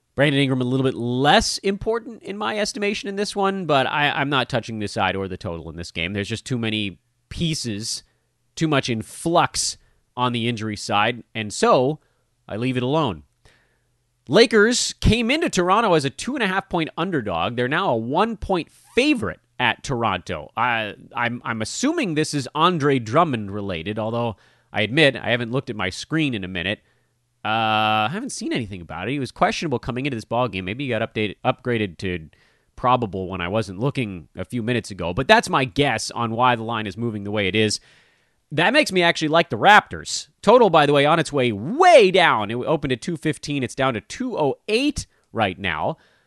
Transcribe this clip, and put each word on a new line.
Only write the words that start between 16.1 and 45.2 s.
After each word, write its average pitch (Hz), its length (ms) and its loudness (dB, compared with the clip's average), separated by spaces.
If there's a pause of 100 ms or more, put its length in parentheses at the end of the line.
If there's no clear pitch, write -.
and 262 80 -2
a 202 40 0
half 190 200 -4
point 165 300 -2
underdog. 117 580 -2
They're 123 140 0
now 170 220 2
a 120 60 2
one 165 380 0
point 185 340 -4
favorite 240 680 0 (180)
at 117 260 2
Toronto. 95 720 -2
I, 113 380 -2 (200)
I'm, 120 300 -2
I'm 113 160 -4
assuming 247 540 -2
this 151 180 -2
is 135 200 -4
Andre 147 460 2
Drummond 117 520 0
related, 98 460 -6
although 113 380 -4 (380)
I 104 80 -2
admit 131 340 4
I 104 160 -6
haven't 117 200 -2
looked 131 180 -4
at 113 80 -8
my 92 120 -2
screen 151 440 -4
in 101 100 -6
a 95 60 -8
minute. 92 320 -4 (600)
Uh, 107 640 2
I 110 60 -2
haven't 220 200 -8
seen 320 200 -8
anything 104 300 -6
about 82 260 -10
it. 120 40 -4
He 143 80 -4
was 127 120 -6
questionable 170 480 -2
coming 127 260 -6
into 139 120 -4
this 107 80 -10
ball 120 240 0
game. 95 160 -6
Maybe 113 180 -6
he 135 60 -6
got 110 120 -2
updated, 107 440 -4
upgraded 110 540 -2
to 90 280 -6 (480)
probable 107 540 0
when 92 100 -6
I 87 80 -4
wasn't 98 320 -4
looking 107 560 -4
a 92 80 -8
few 120 180 -6
minutes 113 300 -2
ago. 90 220 -4
But 131 140 -2
that's 220 220 4
my 156 140 2
guess 131 480 0
on 113 200 -4
why 123 240 4
the 113 80 -4
line 110 220 -4
is 95 120 -8
moving 110 260 -4
the 101 80 -6
way 104 160 0
it 92 80 0
is. 107 240 2 (720)
That 165 220 2
makes 202 180 2
me 185 120 2
actually 165 260 2
like 165 200 4
the 117 80 -4
Raptors. 127 720 4 (140)
Total, 226 280 8
by 156 160 6
the 143 60 4
way, 143 140 6
on 160 120 4
its 160 140 -2
way 127 220 2
way 220 580 6
down. 139 400 4
It 117 40 -2
opened 143 360 -2
at 123 100 -2
two 175 140 -6
fifteen. 147 480 -4
It's 117 120 -6
down 131 180 0
to 104 80 -6
two - 360 -8
oh 143 180 0 (120)
eight 262 400 -2 (240)